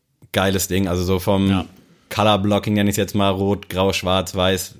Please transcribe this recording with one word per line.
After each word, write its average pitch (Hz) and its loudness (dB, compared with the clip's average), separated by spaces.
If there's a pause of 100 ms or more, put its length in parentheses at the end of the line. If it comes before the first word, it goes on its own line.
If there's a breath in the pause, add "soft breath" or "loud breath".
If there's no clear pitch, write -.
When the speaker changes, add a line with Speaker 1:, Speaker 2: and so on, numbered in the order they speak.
(320)
Speaker 1:
geiles 95 0
Ding, 95 0
also 90 -2
so 92 0
vom 98 0
Speaker 2:
Ja. 95 0 (440)
Speaker 1:
Color-Blocking 104 2
nenne 101 2
ich's 98 -4
jetzt 101 -2
mal, 101 2
rot, 98 -2
grau, 95 0
schwarz, 92 -2
weiß, 92 -2